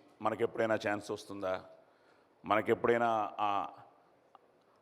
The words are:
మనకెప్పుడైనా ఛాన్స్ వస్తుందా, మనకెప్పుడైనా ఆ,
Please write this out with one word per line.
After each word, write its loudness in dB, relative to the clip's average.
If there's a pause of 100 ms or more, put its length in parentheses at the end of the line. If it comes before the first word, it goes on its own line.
(220)
మనకెప్పుడైనా 0
ఛాన్స్ -4
వస్తుందా, -6 (840)
మనకెప్పుడైనా 2 (100)
ఆ, 0 (1120)